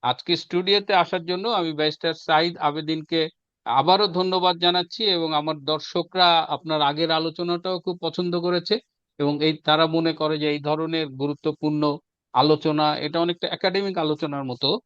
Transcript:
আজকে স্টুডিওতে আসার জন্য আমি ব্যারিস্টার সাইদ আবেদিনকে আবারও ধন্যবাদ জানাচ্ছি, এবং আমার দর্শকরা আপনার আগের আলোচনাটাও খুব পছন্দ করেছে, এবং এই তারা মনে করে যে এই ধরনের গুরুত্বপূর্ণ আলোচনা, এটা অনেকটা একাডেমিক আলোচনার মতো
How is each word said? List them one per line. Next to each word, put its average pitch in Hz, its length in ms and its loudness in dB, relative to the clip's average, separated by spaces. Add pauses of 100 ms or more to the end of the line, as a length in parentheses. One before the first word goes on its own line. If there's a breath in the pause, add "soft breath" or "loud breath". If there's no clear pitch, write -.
আজকে 123 340 -2
স্টুডিওতে 196 580 0
আসার 180 320 2
জন্য 180 220 -4
আমি 180 260 0
ব্যারিস্টার 151 400 -2
সাইদ 165 440 0
আবেদিনকে 156 640 -2 (440)
আবারও 160 420 4
ধন্যবাদ 180 500 2
জানাচ্ছি, 175 480 0
এবং 175 280 0
আমার 151 300 -2
দর্শকরা 160 680 0 (260)
আপনার 156 260 -2
আগের 151 300 0
আলোচনাটাও 175 680 -2
খুব 180 220 -6
পছন্দ 170 380 -4
করেছে, 175 360 -2 (440)
এবং 143 140 0 (100)
এই 156 140 4
তারা 156 300 2
মনে 165 260 0
করে 156 260 -2
যে 151 120 -2
এই 147 80 -2
ধরনের 156 480 -2
গুরুত্বপূর্ণ 147 760 -2 (500)
আলোচনা, 151 520 4 (120)
এটা 151 220 -4
অনেকটা 170 280 -2
একাডেমিক 190 500 -2
আলোচনার 151 460 -2
মতো 131 260 -2 (160)